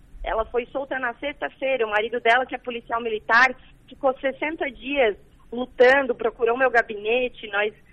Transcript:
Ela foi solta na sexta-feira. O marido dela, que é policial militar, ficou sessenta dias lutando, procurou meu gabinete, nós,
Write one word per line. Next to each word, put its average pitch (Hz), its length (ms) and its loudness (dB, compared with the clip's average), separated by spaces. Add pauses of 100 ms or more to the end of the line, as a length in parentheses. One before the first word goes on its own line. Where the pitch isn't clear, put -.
(220)
Ela 208 240 -2
foi 240 200 -4
solta 269 340 -6
na 247 140 -4
sexta-feira. 269 680 -4
O 214 60 -6
marido 226 300 -2
dela, 247 260 4
que 277 80 -12
é 247 40 -6
policial 233 440 -8
militar, 233 540 2 (320)
ficou 262 320 -2
sessenta 294 500 -4
dias 233 460 0 (360)
lutando, 254 600 4
procurou 233 420 -2
meu 262 140 2
gabinete, 226 760 -2
nós, 208 260 -2 (180)